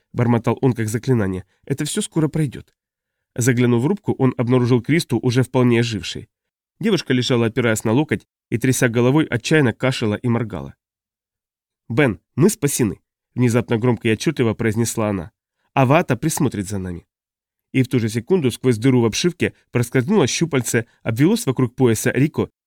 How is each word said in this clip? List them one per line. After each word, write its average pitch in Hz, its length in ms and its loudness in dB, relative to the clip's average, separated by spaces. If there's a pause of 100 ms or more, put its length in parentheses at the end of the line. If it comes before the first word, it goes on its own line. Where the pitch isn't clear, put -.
(140)
бормотал 117 480 0
он 131 120 2
как 110 140 -4
заклинание. 107 580 -2 (200)
«Это 147 200 -4
все 208 160 -4
скоро 156 260 -2
пройдет». 147 460 -6 (640)
Заглянув 120 480 2
в 139 40 0
рубку, 196 300 -2
он 131 200 0
обнаружил 123 440 2
Кристу, 143 400 -2
уже 127 220 0
вполне 123 360 2
ожившей. 117 500 -6 (500)
Девушка 175 340 0
лежала, 123 320 2
опираясь 113 380 0
на 110 80 0
локоть, 120 340 0 (240)
и, 120 80 -4
тряся 131 320 0
головой, 123 360 2
отчаянно 127 480 0
кашляла 120 420 -2
и 123 120 -6
моргала. 101 480 -4 (1120)
«Бен, 117 300 0 (160)
мы 160 140 4
спасены», 127 520 -2 (340)
внезапно 120 420 0
громко 117 300 0
и 113 40 2
отчетливо 117 420 0
произнесла 113 560 -2
она. 92 220 -6 (420)
«Аваата 139 420 2
присмотрит 110 520 -4
за 101 100 -8
нами». 90 280 -10 (680)
И 131 120 2
в 123 40 -4
ту 131 120 0
же 110 100 -2
секунду 123 420 0
сквозь 123 260 0
дыру 127 240 2
в 117 40 4
обшивке 113 480 -2 (180)
проскользнуло 131 560 2
щупальце, 127 580 -2 (180)
обвелось 147 420 2
вокруг 127 300 -2
пояса 120 360 2
Рико 127 380 0 (160)